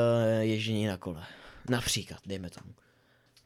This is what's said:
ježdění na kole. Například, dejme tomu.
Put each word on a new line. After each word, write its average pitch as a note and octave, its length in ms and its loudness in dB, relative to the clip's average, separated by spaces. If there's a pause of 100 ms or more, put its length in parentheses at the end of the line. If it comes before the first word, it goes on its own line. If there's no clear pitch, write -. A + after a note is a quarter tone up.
(400)
ježdění A2 480 2
na F#2+ 100 -2
kole. F2 280 -10 (440)
Například, A#2 560 -2
dejme F#2+ 240 -8
tomu. - 240 -16 (720)